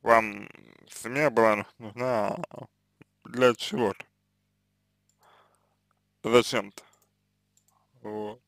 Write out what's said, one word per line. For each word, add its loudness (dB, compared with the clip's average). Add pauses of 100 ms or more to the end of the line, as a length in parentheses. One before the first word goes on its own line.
вам 2 (420)
семья -4
была 2 (120)
нужна -4 (840)
для 2
чего-то. -4 (2250)
Зачем-то. 2 (1160)
Вот. -10